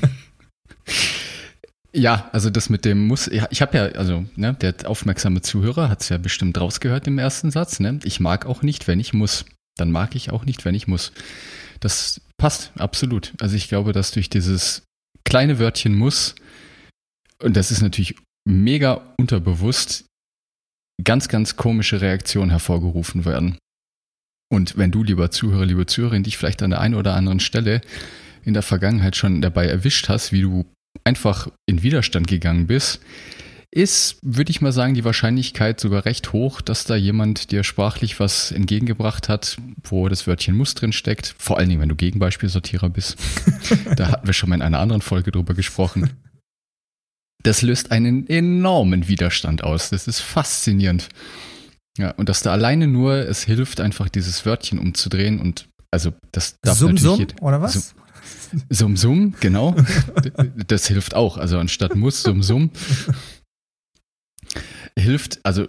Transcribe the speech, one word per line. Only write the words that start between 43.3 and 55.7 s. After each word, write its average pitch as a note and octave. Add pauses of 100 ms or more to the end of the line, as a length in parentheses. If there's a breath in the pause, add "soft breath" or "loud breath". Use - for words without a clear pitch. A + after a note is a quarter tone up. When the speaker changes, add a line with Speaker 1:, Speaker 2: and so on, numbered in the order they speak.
Speaker 1:
<laughs> -
Da F2+
hatten -
wir F#2+
schon -
mal F2
in C#2+
einer D2+
anderen G#2+
Folge F#2
drüber F2+
gesprochen. F2+ (1300)
Das A2
löst A#2+
einen A#2+
enormen E3
Widerstand F2
aus. D#2+
Das -
ist A2+
faszinierend. - (880 loud breath)
Ja, F#2+
und G2
dass F#2
da F#2
alleine C3
nur C3
es B2+
hilft, A2+
einfach F#2+
dieses F2+
Wörtchen G#2+
umzudrehen F#2+
und, F2 (240)